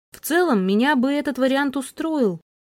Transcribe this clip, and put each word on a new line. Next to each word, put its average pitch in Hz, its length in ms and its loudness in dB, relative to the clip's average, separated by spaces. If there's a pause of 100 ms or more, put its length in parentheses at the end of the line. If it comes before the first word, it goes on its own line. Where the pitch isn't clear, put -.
(100)
В - 100 -20
целом, 294 460 0
меня 240 300 2
бы 262 160 2
этот 285 260 -4
вариант 269 380 0
устроил. 269 640 -2 (280)